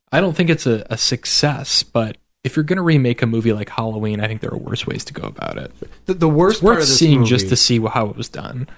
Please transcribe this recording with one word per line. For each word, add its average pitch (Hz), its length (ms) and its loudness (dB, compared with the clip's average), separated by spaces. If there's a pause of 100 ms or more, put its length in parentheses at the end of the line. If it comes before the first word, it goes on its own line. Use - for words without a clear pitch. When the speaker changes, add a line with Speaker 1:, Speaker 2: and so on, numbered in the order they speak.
(120)
Speaker 1:
I 160 100 2
don't 180 140 0
think 170 140 0
it's 160 180 0
a, 113 220 0
a 110 80 -6
success, - 840 -2
but 113 340 -2 (260)
if - 120 -4
you're 156 80 2
gonna 185 200 -2
remake 135 380 4
a 131 60 0
movie 113 240 2
like 104 180 -2
Halloween, 107 520 -4
I 107 60 -2
think 110 140 -6
there - 120 -8
are - 40 -6
worse - 300 -6
ways - 180 -8
to - 80 -16
go - 100 -12
about 50 340 -10
it. - 140 -12 (340)
Speaker 2:
The, 185 80 -2
the 165 160 2
worst 175 280 4
Speaker 1:
It's 160 60 -6
worth 214 120 6
Speaker 2:
part 165 80 2
of 143 40 2
this 135 100 2
Speaker 1:
seeing 151 220 6
Speaker 2:
movie, 113 100 4
Speaker 1:
just 104 200 2
to 92 80 2
see 123 220 2
wh-, 110 120 -2
how 113 160 0
it 101 80 -8
was - 140 -10
done. - 480 -12